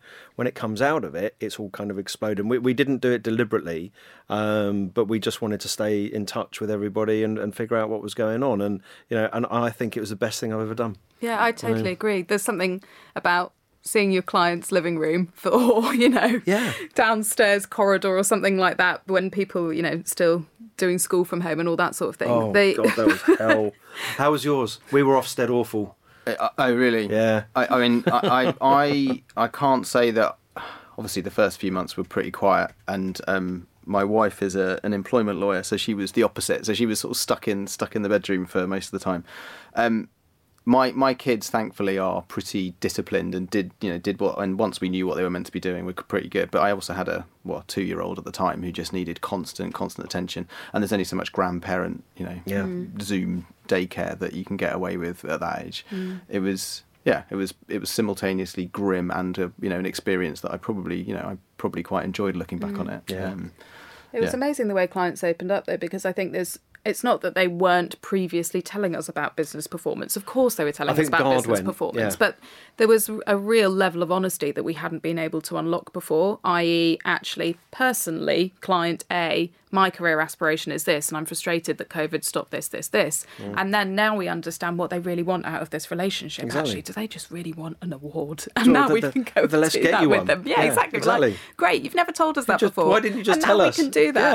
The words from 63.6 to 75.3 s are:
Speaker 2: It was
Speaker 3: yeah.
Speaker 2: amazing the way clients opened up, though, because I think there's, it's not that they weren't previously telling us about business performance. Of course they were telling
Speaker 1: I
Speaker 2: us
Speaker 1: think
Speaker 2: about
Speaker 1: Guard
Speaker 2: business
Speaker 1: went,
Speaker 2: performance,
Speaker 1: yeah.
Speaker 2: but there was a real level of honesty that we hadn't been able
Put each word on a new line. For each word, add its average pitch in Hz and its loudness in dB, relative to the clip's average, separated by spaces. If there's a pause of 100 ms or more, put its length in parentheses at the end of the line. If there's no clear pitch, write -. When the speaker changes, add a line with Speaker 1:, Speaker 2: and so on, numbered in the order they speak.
Speaker 2:
It 233 -4
was 233 0
Speaker 3:
yeah. 262 -2
Speaker 2:
amazing 269 -2
the 196 -2
way 185 2
clients 180 -2
opened 180 -2
up, 202 0
though, 175 -4
because 170 -6
I 185 0
think 190 -4
there's, 180 -6 (260)
it's 208 -2
not 233 2
that 180 -4
they 185 4
weren't 175 2
previously 175 -2
telling 196 -4
us - -6
about 151 -4
business 151 -4
performance. - -6
Of 202 -8
course 254 2
they 160 -2
were 147 0
telling 147 -2
Speaker 1:
I - 2
Speaker 2:
us 151 -4
Speaker 1:
think 151 4
Speaker 2:
about 165 4
Speaker 1:
Guard 131 6
Speaker 2:
business 113 2
Speaker 1:
went, 95 -4
Speaker 2:
performance, - -2
Speaker 1:
yeah. - -4
Speaker 2:
but 208 2 (400)
there 220 6
was 220 6 (160)
a 208 2
real 208 4
level 185 2
of 165 0
honesty 180 0
that - -2
we 165 -2
hadn't 165 -6
been 170 -2
able 160 -4